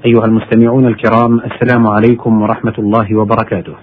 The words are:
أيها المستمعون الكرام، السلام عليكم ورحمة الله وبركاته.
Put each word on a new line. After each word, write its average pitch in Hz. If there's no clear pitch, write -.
أيها 117
المستمعون 117
الكرام، 117
السلام 120
عليكم 110
ورحمة 110
الله 107
وبركاته. 107